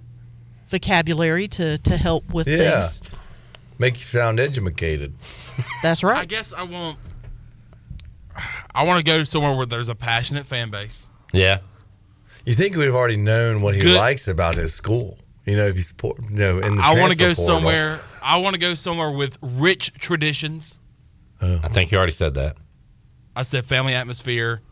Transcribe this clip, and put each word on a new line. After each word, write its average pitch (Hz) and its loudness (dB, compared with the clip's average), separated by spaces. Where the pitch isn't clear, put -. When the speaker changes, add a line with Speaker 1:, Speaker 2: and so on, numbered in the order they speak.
Speaker 1:
vocabulary 170 2
to, 156 -2
to - 2
help 165 0
with 160 0
Speaker 2:
Yeah. 151 4
Speaker 1:
things. - -4
Speaker 2:
Make 123 2
you - -14
sound 117 2
educated. 85 -2
Speaker 1:
That's 165 0
right. 208 2
Speaker 3:
I 180 -6
guess 208 -10
I 180 -10
want, 175 -10
I 135 2
want 175 4
to 156 0
go 160 4
somewhere 147 0
where 131 -2
there's 120 -6
a 113 -4
passionate 120 -2
fan 117 -6
base. 104 -12
Speaker 4:
Yeah. 95 4
Speaker 2:
You 120 2
think 185 2
we've 139 2
already 120 2
known 110 2
what 101 2
he 95 2
Speaker 3:
Good. 180 6
Speaker 2:
likes 131 2
about 82 0
his 82 -2
school? 110 -4
You 101 0
know, 104 4
if 98 0
he's 92 -4
poor, - -6
you 104 -4
know, 95 2
in 101 0
the 131 2
Speaker 3:
I 147 8
wanna 180 6
Speaker 2:
transfer - -6
Speaker 3:
go 175 4
Speaker 2:
portal. - 0
Speaker 3:
somewhere. 156 2
I 147 2
wanna 185 0
go 175 0
somewhere 165 -4
with 139 -2
rich 147 0
traditions. 156 -4
Speaker 2:
Oh. 90 0
Speaker 4:
I 80 -4
think 95 0
you 101 4
already 90 2
said 73 -2
that. 69 -2
Speaker 3:
I 127 -6
said 127 -4
family 131 0
atmosphere. 120 -4